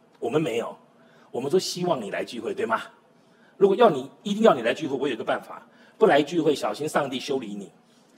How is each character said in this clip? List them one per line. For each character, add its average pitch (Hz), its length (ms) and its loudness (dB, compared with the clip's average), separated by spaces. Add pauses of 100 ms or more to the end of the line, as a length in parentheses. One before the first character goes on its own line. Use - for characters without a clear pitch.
(200)
我 110 100 -6
们 151 120 0
没 120 160 -2
有， 104 180 -6 (560)
我 123 80 -6
们 135 100 -6
说 185 100 2
希 180 260 -4
望 156 160 -2
你 98 80 -8
来 87 160 -6
聚 - 160 -12
会， - 120 -6
对 - 120 -4
吗？ 113 160 -2 (760)
如 196 100 4
果 196 100 4
要 226 120 8
你， 131 200 -2 (140)
一 202 100 -2
定 220 100 0
要 190 120 8
你 120 80 -6
来 117 100 0
聚 156 140 -6
会， 135 100 -4
我 135 100 -2
有 131 60 -2
一 110 40 -8
个 - 60 -8
办 - 180 -2
法， - 240 -18 (340)
不 214 80 8
来 185 140 6
聚 175 200 -2
会， 147 140 4
小 - 180 -4
心 151 160 -6
上 147 180 0
帝 131 120 -6
修 135 180 -4
理 107 160 -8
你， 98 180 -12 (460)